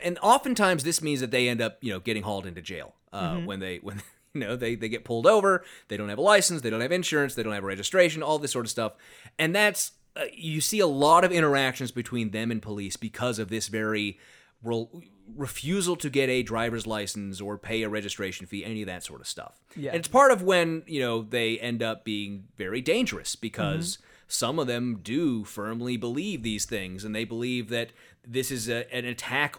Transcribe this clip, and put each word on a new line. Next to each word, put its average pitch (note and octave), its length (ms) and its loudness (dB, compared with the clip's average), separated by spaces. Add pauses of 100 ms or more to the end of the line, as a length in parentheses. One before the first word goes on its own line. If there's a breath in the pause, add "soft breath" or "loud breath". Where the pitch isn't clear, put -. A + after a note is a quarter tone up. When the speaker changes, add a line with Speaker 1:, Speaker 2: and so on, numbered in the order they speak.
Speaker 1:
and E3+ 200 -2
oftentimes G#3 640 4
this E3 160 0
means D3 200 0
that B2+ 100 -2
they B2 180 4
end A#2 140 0
up, A2+ 180 -4
you A#2+ 120 -4
know, F#2 80 -4
getting G#2+ 240 -2
hauled G2 220 -4
into F2 140 -12
jail, E2 340 -12 (180)
uh, F#2 240 -2
Speaker 2:
Mm-hmm. F2 100 -4
Speaker 1:
when G2 140 -6
they, F#2 180 -6
when, G2+ 240 -10 (160)
<laughs> - 160 -20
you D3 80 -6
know, A2 140 -4
they, A#2+ 180 -2
they A2+ 160 -6
get A2+ 140 -6
pulled A#2 220 0
over, F#3+ 380 6 (240 loud breath)
they G#2 80 -6
don't G#2 140 -4
have G#2 80 -4
a C#3+ 40 0
license, F#3 380 6
they A#2+ 100 -4
don't A2 120 0
have C#3 100 0
insurance, D3+ 420 0
they A#2+ 80 -2
don't G#2+ 120 -2
have G2 100 -4
registration, D#3 580 4
all D3+ 160 0
this C#3 140 -4
sort A#2+ 140 -2
of A2 40 -6
stuff. A2+ 220 -2 (460 loud breath)
And D#3+ 160 2
that's, G#3 380 2 (240)
uh, C#3+ 80 -4 (100)
you D#3 260 -4
see G#3+ 200 0
a F#3 60 6
lot D3+ 380 8
of F3+ 80 2
interactions C#3 600 2
between A#2 400 -4
them A2 180 -2
and A2 100 -2
police G2+ 360 -6
because A2+ 420 -4
of G#2+ 100 -4
this G#2+ 200 -4
very G#2+ 500 -2 (440 soft breath)
rel-, A2+ 280 -4 (460)
refusal E3+ 600 -2
to D3+ 140 -6
get C3+ 180 2
a B2+ 140 2
driver's A2+ 440 -2
license G2+ 540 -6
or G#2 160 -6
pay A2 260 -4
a A2 60 -2
registration G2+ 580 -6
fee, G2 180 -8
any A2 180 -8
of G2+ 60 -8
that F2+ 160 -10
sort C#2 160 -16
of - 60 -16
stuff. - 340 -12 (160)
Speaker 2:
Yeah. C#3 140 -6
Speaker 1:
And E3+ 100 -2
it's E3 80 -6
part C4+ 240 8
of F#3+ 100 2
when, E3+ 440 2
you D3+ 140 -4
know, A#2 220 0
they A2+ 380 0
end A#2 220 -4
up A2+ 220 -4
being G2+ 400 -6 (120)
very G2+ 260 -4
dangerous D3+ 540 -2
because D#3 600 -4
Speaker 2:
Mm-hmm. - 80 -20 (240 soft breath)
Speaker 1:
some B2+ 300 0
of C#3+ 80 0
them A#2+ 360 -2
do B2 420 0
firmly A#2 520 -4
believe B2+ 460 -4
these G#2+ 240 -2
things, F#2+ 380 -6
and G#2+ 100 -6
they A2 100 -2
believe A#2+ 460 -4
that A#2 220 -4 (340 soft breath)
this B2 240 -4
is A#2 180 -4
a, A#2 260 -4
an B2 120 -4
attack C3+ 520 -2